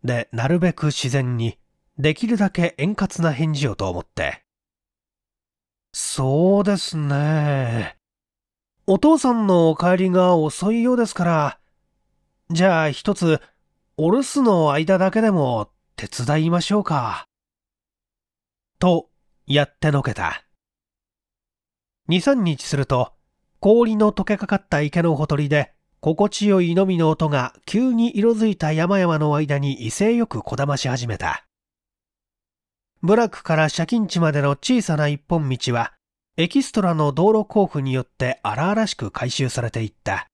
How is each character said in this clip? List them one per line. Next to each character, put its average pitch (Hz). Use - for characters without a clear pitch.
で、 120
な 117
る 170
べ 175
く -
自 143
然 123
に、 117
で 151
き 226
る 226
だ 196
け 170
円 185
滑 190
な 165
返 156
事 143
を 101
と 98
思 87
っ -
て。 -
「そ 160
う -
で 202
す -
ね。 143
お 190
父 311
さ 254
ん 226
の 170
お 156
帰 180
り 185
が 180
遅 160
い 233
よ 247
う 247
で 233
す -
か 180
ら、 160
じ 170
ゃ 165
あ 156
一 196
つ、 160
お 160
留 226
守 277
の 170
間 160
だ 190
け 220
で 220
も 127
手 -
伝 147
い 165
ま 175
し -
ょ 208
う -
か。」 123
と、 175
や 143
っ -
て 151
の 139
け 120
た。 87
二、 175
三 277
日 160
す -
る 139
と、 127
氷 220
の 214
溶 -
け 208
か 208
か 196
っ -
た 147
池 151
の 160
ほ 147
と 147
り 143
で、 147
心 180
地 208
よ 196
い 170
飲 190
み 185
の 165
音 156
が 127
急 254
に 233
色 226
づ 220
い 208
た 156
山 175
々 170
の 151
間 147
に 139
威 -
勢 214
よ 233
く 107
こ -
だ 139
ま 143
し -
始 123
め 107
た。 -
部 185
落 233
か 165
ら 156
借 165
金 226
地 -
ま 160
で 143
の 143
小 233
さ 156
な 147
一 147
本 156
道 127
は、 117
エ 165
キ 277
ス -
ト 208
ラ 175
の 151
道 175
路 214
工 208
夫 175
に 135
よ 127
っ -
て -
荒 113
々 214
し -
く 107
改 127
修 131
さ 120
れ 117
て 113
い 110
っ -
た。 -